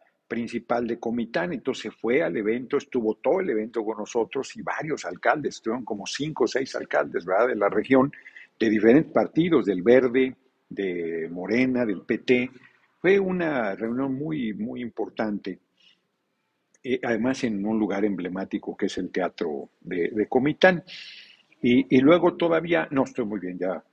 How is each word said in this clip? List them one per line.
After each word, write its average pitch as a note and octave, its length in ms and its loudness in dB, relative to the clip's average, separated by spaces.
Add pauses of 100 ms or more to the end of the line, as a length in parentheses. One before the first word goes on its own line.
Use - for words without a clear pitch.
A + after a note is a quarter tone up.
(280)
principal A#2 580 -4
de A#2 140 -6
Comitán, A#2+ 520 -4
entonces A2+ 400 -6
fue B2 300 0
al E3 140 -4
evento, A#2 400 -2
estuvo A2 400 -2
todo E3 240 0
el F#3+ 100 -2
evento A2+ 340 -4
con G#2+ 140 -6
nosotros - 560 -4
y - 80 -12
varios C3 420 -6
alcaldes, A2 520 -2
estuvieron A#2 280 -6
como G2+ 220 -8
cinco D3 380 -2
o - 20 6
seis B2+ 300 -4
alcaldes, - 480 -4
¿verdad?, G2 240 2
de A#2+ 80 -2
la G2+ 120 2
región, C3 440 2 (440)
de A2 140 0
diferentes A2+ 400 6
partidos, D#3 560 2
del F#2 160 0
Verde, B2+ 540 6 (320)
de E2+ 640 -4
Morena, A#2+ 520 0
del G2+ 180 -4
P - 160 -2
T. B2 300 2 (520)
Fue G3 180 4
una D#3+ 560 -2
reunión B2 400 -4
muy, C#3 400 -6
muy B2 280 -8
importante, G#2 760 -6 (1300)
eh, B2 160 -2
además A#2+ 420 -2
en G2+ 200 -2
un A2 140 0
lugar G2+ 260 0
emblemático F#2+ 720 -4
que G2+ 100 -2
es - 120 -6
el F2 100 -4
Teatro E2 600 -4 (100)
de, F2+ 300 -2
de G#2+ 160 0
Comitán. D3+ 580 2 (800)
Y, C3 340 4
y C3 40 8
luego E3+ 340 6
todavía, E3 560 0
no, C3+ 140 2
estoy C3 200 -4
muy G#2 160 -6
bien, F2+ 180 -6
ya F2 240 -4 (100)